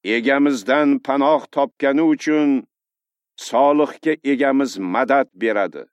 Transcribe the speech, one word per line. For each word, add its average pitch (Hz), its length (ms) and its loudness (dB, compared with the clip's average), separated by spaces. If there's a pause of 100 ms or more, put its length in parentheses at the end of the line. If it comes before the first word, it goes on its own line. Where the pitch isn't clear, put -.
Egamizdan 139 920 0
panoh 139 480 0
topgani 139 560 -2
uchun 151 480 0 (880)
Solihga 143 800 0
egamiz 135 600 0
madad 127 500 0
beradi. 92 640 -4